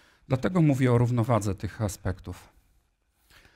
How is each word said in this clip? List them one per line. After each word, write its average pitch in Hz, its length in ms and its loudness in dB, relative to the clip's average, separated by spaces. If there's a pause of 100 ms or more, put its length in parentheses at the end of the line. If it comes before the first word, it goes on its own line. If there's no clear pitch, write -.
(280)
Dlatego 175 340 0
mówię 135 300 4
o 120 60 6
równowadze 117 560 0
tych - 280 -8
aspektów. - 640 -8 (1080)